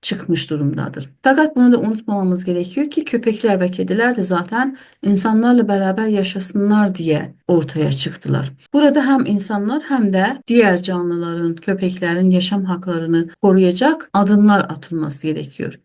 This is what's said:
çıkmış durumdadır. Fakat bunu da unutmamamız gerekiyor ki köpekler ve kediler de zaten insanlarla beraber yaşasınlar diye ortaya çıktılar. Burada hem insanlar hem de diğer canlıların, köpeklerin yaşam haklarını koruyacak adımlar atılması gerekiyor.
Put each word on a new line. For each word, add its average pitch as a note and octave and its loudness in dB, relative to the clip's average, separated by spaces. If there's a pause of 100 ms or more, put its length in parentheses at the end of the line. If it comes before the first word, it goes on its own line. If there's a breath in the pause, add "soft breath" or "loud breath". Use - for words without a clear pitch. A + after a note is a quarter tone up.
çıkmış - -4
durumdadır. C#3 -6 (140)
Fakat D4+ 2
bunu B3 6
da A#3 4
unutmamamız G3+ -2
gerekiyor F3+ -4
ki D4+ -4
köpekler A3 0
ve F3+ 0
kediler F#3+ -2
de G3+ -2
zaten F#3 -2 (260 loud breath)
insanlarla A3 4
beraber G3 0
yaşasınlar G3+ 0
diye D#3 -2 (120)
ortaya D#3 0
çıktılar. C3+ -4 (200 soft breath)
Burada C#4+ 4
hem C4+ 2
insanlar G#3 -2
hem A3+ 0
de G3+ 0
diğer G#3 4
canlıların, E3+ -4
köpeklerin F#3 -2
yaşam F#3 0
haklarını E3+ -2 (120)
koruyacak F#3+ 2
adımlar G3+ 4
atılması D#3 -6
gerekiyor. D3+ -8